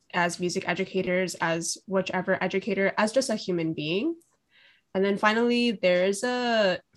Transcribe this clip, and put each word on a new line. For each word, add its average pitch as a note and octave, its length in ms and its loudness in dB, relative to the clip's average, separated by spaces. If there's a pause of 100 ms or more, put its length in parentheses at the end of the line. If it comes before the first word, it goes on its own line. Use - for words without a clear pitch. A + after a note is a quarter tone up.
(140)
as F3 260 0
music F3 280 -4
educators, F3+ 680 -2
as E3 500 -2
whichever F#3 580 -2
educator, G3 540 0
as G#3+ 140 2
just B3+ 180 2
a A3 60 -2
human E3+ 380 -2
being. F#3 420 -2 (800)
And F#3+ 120 2
then G3+ 120 0
finally, A#3+ 540 2
there F3+ 340 2
is G3 180 0
a A#3 580 0 (160)